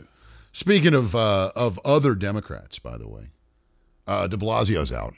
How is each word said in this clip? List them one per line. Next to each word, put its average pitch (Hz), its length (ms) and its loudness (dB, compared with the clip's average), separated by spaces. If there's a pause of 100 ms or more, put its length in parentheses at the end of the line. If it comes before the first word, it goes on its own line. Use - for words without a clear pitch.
(540)
Speaking 175 400 4
of, 117 220 2
uh, 101 400 2
of 110 280 -2
other 143 300 4
Democrats, 101 640 -6
by 58 220 -14
the 53 80 -14
way, 53 240 -16 (760)
uh, 98 220 -2
de 90 100 -4
Blasio's 104 540 0
out. 57 260 -10